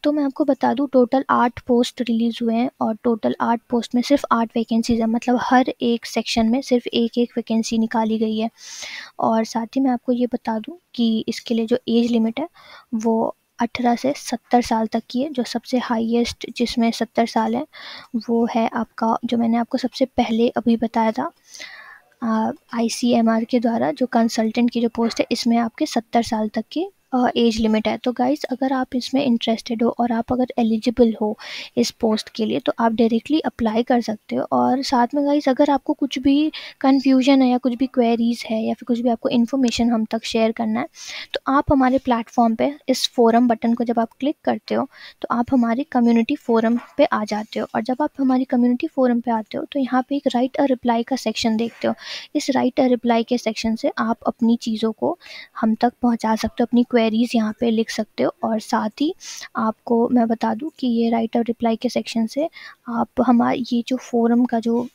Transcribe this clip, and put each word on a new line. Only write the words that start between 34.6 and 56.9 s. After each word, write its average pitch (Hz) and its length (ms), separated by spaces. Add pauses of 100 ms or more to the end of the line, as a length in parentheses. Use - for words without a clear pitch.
साथ 240 320
में 285 120
guys, 285 240
अगर 285 200
आपको 285 240
कुछ 285 260
भी 285 320 (300)
confusion 269 600
है 254 80
या 247 80
कुछ 247 180
भी 254 120
queries 233 600
है 220 140
या 226 100
फिर 233 120
कुछ 233 140
भी 240 100
आपको - 200
information 240 600
हम 220 140
तक 220 180
share 226 280
करना 226 280
है, 330 80 (460)
तो - 200
आप 285 180
हमारे 262 260
platform 233 580
पे 285 220 (120)
इस - 200
forum 240 380
button 233 260
को 233 100
जब 233 160
आप 226 100 (100)
click 285 240
करते 220 320
हो, 247 140 (320)
तो - 100
आप 240 200
हमारे 240 320
community 233 520
forum 226 440 (180)
पे 285 80
आ 214 200
जाते 214 340
हो। - 160
और 233 60
जब 254 200
आप 302 180
हमारी 262 240
community 247 440
forum 240 340
पे 240 100
आते 220 260
हो, 320 140
तो 285 80
यहाँ 254 300
पे 277 60
एक 285 120
write 254 380
a 269 60
reply 240 360
का 262 80
section 220 420
देखते 226 300
हो। 233 60 (420)
इस 285 160
write 254 280
a 254 120
reply 233 340
के 247 120
section 226 380
से - 220
आप 233 200 (100)
अपनी 233 300
चीज़ों 220 340
को 269 280 (400)
हम 220 160
तक 240 260
पहुँचा 226 340
सकते - 280
हो, - 20
अपनी 240 180
queries 226 520